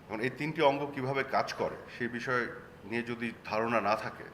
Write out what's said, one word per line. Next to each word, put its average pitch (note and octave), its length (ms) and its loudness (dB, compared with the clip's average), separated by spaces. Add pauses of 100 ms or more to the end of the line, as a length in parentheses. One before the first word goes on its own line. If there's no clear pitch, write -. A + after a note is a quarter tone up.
এখন G#2 160 -6
এই B2+ 100 2
তিনটি D#3 320 0
অঙ্গ C#3+ 320 4
কিভাবে C3+ 300 0
কাজ G#2+ 280 2
করে - 240 0 (220)
সেই A#2+ 100 0
বিষয় A#2+ 380 0 (380)
নিয়ে A2+ 180 -2
যদি A#2 300 -4 (120)
ধারণা A2+ 360 2
না G2+ 160 4
থাকে - 380 -8